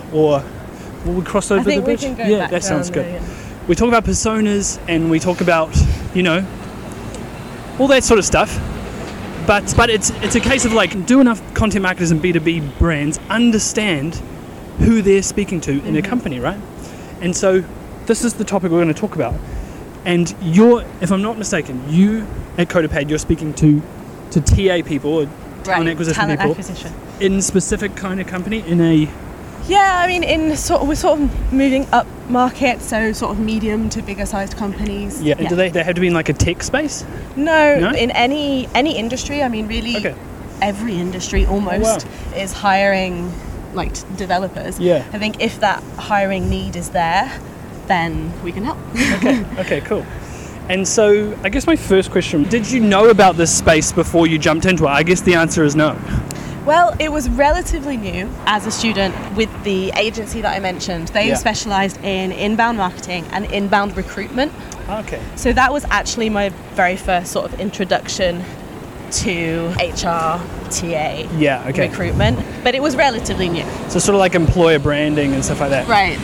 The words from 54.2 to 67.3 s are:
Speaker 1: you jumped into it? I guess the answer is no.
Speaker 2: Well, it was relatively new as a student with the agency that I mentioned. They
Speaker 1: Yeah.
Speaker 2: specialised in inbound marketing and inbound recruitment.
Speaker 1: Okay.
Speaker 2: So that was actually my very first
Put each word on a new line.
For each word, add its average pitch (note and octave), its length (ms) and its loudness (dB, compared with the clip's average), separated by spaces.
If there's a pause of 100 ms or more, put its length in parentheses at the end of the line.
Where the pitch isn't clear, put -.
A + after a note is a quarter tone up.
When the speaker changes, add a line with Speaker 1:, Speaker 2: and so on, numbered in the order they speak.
Speaker 1:
you D#3+ 120 2
jumped D#3+ 280 2
into F3 200 4
it? - 40 4
I C#3+ 120 4
guess F3 180 2
the F3+ 140 4
answer E3 300 4
is D3 120 4
no. D3+ 200 4 (680)
Speaker 2:
Well, E4 360 4
it D#4 100 -2
was C#4+ 180 -2
relatively C#4+ 680 2
new F#3+ 340 -6 (160)
as G3+ 200 0
a A3 40 -4
student G3 440 0 (220)
with G#3+ 140 0 (140)
the F#3+ 320 0
agency G#3+ 460 -2
that G3+ 140 0
I G3 40 -4
mentioned. F3+ 480 -4
They A3 200 0
Speaker 1:
Yeah. A#3+ 60 2
Speaker 2:
specialised G3+ 720 0
in F#3+ 260 -4
inbound A3 480 0
marketing F3+ 540 -4
and G3+ 140 -4
inbound G3+ 500 0
recruitment. G3+ 560 -4 (360)
Speaker 1:
Okay. G3 300 -8 (160)
Speaker 2:
So B3 180 0
that B3 200 4
was C#4+ 180 -2
actually A3 400 -2
my G3+ 200 0 (260)
very F#3 200 2
first F3+ 360 -2